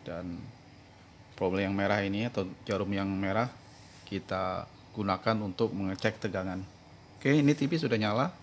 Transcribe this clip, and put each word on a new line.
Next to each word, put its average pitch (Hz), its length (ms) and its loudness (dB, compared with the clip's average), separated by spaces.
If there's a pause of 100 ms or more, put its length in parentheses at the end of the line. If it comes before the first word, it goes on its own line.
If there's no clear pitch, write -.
Dan 87 320 -6 (1040)
problem 95 240 2
yang 98 160 0
merah 101 240 4
ini 101 240 0
atau 104 160 -2 (240)
jarum 98 240 0
yang 98 160 0
merah 98 400 0 (560)
kita 92 640 -4 (240)
gunakan 104 560 0
untuk 107 240 0
mengecek 98 480 -2
tegangan. 95 400 -4 (560)
Oke, 139 240 4
ini 147 160 6
T 151 160 0
V 165 80 2
sudah 131 160 2
nyala 107 480 2